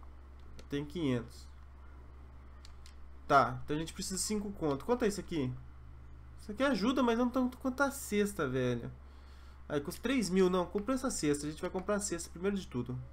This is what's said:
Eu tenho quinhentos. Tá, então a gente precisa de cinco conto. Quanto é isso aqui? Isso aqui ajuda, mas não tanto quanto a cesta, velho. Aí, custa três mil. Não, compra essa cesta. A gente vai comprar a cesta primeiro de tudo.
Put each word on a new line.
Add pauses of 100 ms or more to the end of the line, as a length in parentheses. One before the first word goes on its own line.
(580)
Eu
tenho
quinhentos. (1800)
Tá,
então
a
gente
precisa
de
cinco
conto.
Quanto
é
isso
aqui? (880)
Isso
aqui
ajuda,
mas
não
tanto
quanto
a
cesta,
velho. (760)
Aí,
custa
três
mil.
Não,
compra
essa
cesta.
A
gente
vai
comprar
a
cesta
primeiro
de
tudo. (140)